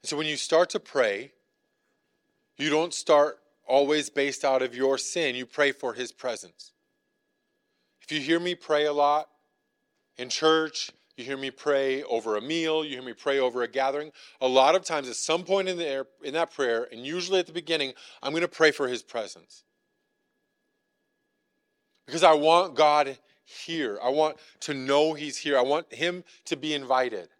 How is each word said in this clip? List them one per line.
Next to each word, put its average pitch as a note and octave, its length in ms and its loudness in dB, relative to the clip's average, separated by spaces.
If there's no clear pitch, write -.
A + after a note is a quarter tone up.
And - 60 -10
so D3+ 80 -6
when D#3 100 -4
you D3+ 100 -4
start F3 340 2
to E3+ 100 -4
pray, A#2 520 -2
you D3 140 -2
don't D#3+ 240 0
start - 440 2
always C#3+ 440 2
based C#3 340 -2
out C3 180 2
of A#2+ 120 -4
your C3 240 0
sin. C#3+ 380 -4
You B2+ 100 -10
pray C#3+ 260 0
for B2 200 -8
his A#2 180 -8
presence. - 640 -12
If - 80 -18
you D3+ 80 -2
hear E3 220 0
me F3 140 -4
pray D3+ 320 0
a D3 60 0
lot D3 360 2
in B2+ 120 -10
church, D#3+ 600 0
you B2 80 -14
hear C3+ 120 -8
me C3+ 140 -8
pray C3+ 540 0
over A2 320 -2
a G#2 40 -2
meal, D#3 420 -2
you D3+ 100 -10
hear B2+ 100 -12
me B2 100 -12
pray C#3 260 -2
over B2+ 240 0
a A2+ 60 -2
gathering, C#3 420 -2
a B2+ 80 0
lot C3+ 260 6
of F#3 100 2
times D3 240 -4
at A2+ 80 -10
some E3+ 280 -4
point F#3+ 240 0
in F3+ 80 -6
the E3+ 100 -6
air, C3+ 200 -4
in C#3 100 -8
that E3 160 -2
prayer, A#2+ 400 -2
and A#2+ 160 -14
usually F3+ 320 -2
at F3+ 80 0
the E3 60 -20
beginning, D#3+ 400 -4
I'm C#3 100 -6
gonna E3+ 160 -2
pray D#3 240 4
for C#3 160 -2
his B2 140 -6
presence. - 600 -12
Because E3 180 0
I E3 80 10
want D#3+ 420 4
God D3 440 4
here. C#3+ 580 -6
I A#2+ 60 0
want D#3 300 0
to D3 140 -8
know C#3 380 2
he's D3 240 -10
here. C#3+ 220 0
I B2 40 4
want D3 300 -2
him F3 320 -4
to D#3+ 100 -4
be D3+ 180 -6
invited. B2+ 540 -2